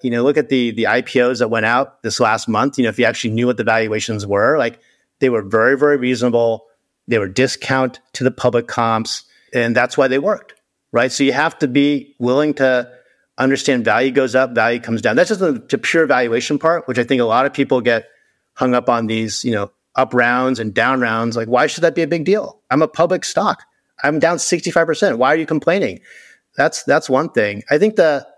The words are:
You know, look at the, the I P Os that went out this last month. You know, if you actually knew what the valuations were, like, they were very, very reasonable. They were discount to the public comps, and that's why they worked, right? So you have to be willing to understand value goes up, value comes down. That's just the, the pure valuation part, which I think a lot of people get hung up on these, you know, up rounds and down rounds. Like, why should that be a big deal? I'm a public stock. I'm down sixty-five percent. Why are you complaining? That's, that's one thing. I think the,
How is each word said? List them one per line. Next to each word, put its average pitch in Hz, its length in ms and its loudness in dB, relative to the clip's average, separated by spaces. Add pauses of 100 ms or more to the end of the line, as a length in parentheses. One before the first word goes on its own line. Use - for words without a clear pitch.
You 123 80 -2
know, 120 120 0
look 143 140 2
at 127 120 0
the, 123 220 0
the 110 160 -2
I 120 140 2
P 123 200 0
Os 123 180 0
that 117 100 0
went 113 160 0
out 123 380 0
this 110 160 -4
last 113 280 0
month. 117 300 0
You 131 60 2
know, 113 60 0
if 107 100 -4
you 120 60 4
actually 113 260 -2
knew 117 160 0
what 117 100 0
the 120 60 -2
valuations 110 640 -2
were, 107 300 2
like, 117 220 -2 (400)
they 131 100 2
were 113 120 0
very, 113 360 2
very 147 200 4
reasonable. 117 680 0 (420)
They 113 120 0
were 98 100 -4
discount 131 720 -2 (120)
to - 100 -6
the 123 80 2
public 120 360 -2
comps, 113 560 -2 (300)
and 120 220 0
that's 123 220 0
why 135 120 4
they 131 100 0
worked, 190 360 -4 (360)
right? 123 180 0
So 139 140 -2
you 131 80 2
have 151 280 -2
to 147 100 0
be 143 500 0
willing 135 360 0
to 127 360 0 (460)
understand 131 480 0
value 120 260 2
goes 127 240 0
up, 127 160 2
value 117 280 0
comes 113 220 -4
down. 110 140 0
That's 180 140 2
just 208 100 -2
the, 170 140 0 (160)
the - 80 0
pure 165 280 2
valuation 127 540 0
part, 165 280 0
which 127 120 -2
I 147 40 4
think 127 180 0
a 117 40 2
lot 117 200 2
of 139 80 -4
people 135 260 0
get 113 300 0 (460)
hung 127 180 0
up 123 160 0
on 117 180 0
these, 110 380 -4
you 123 60 -2
know, 101 200 -4 (240)
up 135 180 0
rounds 123 460 2
and 107 140 -6
down 120 260 0
rounds. 117 380 -2
Like, 113 100 -4
why 123 200 2
should 160 160 -6
that 160 120 2
be 170 60 0
a 156 60 0
big 160 180 -4
deal? - 340 -2 (100)
I'm 151 120 2
a 156 60 2
public 175 360 0
stock. 220 400 -2 (400)
I'm 147 160 0
down 165 200 2
sixty-five 165 460 0
percent. 160 320 0
Why 131 160 2
are 160 40 2
you 160 80 -2
complaining? 160 560 -2 (560)
That's, 151 260 -2
that's 147 260 0
one 143 200 0
thing. 104 400 -2
I 147 80 2
think 214 180 2
the, 151 320 2 (100)